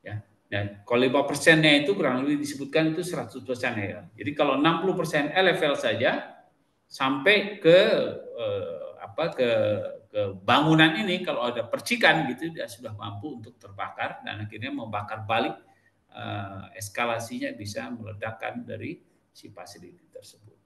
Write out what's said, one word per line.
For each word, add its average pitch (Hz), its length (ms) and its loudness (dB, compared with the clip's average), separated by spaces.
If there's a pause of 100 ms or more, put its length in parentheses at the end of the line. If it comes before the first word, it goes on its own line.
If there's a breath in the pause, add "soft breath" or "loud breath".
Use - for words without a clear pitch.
Ya. 107 240 -12 (240)
Dan 101 400 -4
kalau 123 160 4
lima 139 240 2
persennya 151 560 6
itu 139 80 2
kurang 131 320 0
lebih 147 160 0
disebutkan 147 560 0
itu 175 80 -4
seratus 131 400 -8
persen 120 320 -4
ya. 90 240 -4 (160)
Jadi 147 160 -6
kalau 147 240 2
enam 165 240 4
puluh 185 160 0
persen 156 320 0
L 185 240 4
F - 160 0
L 139 80 2
saja 131 640 0 (480)
sampai 143 720 2
ke, 165 180 8 (380)
eh, 95 800 -6
apa, 123 340 -6
ke, 123 200 2 (580)
ke 104 120 -4 (200)
bangunan 156 580 6
ini, 180 220 0
kalau 139 260 -2
ada 120 220 -2
percikan 165 640 2
gitu, 160 160 -6
dia - 160 -8
sudah 110 320 -14
mampu 107 420 -10
untuk - 220 -20
terbakar 101 640 -8
dan 104 240 -8
akhirnya 110 240 -10
membakar 110 560 -8
balik, 120 260 2 (600 soft breath)
eh, 101 480 -10 (160)
eskalasinya 120 720 -4
bisa 120 400 -8
meledakkan 110 720 -8
dari 113 340 -10 (320)
si - 220 -20
fasiliti 170 580 -20
tersebut. - 560 -20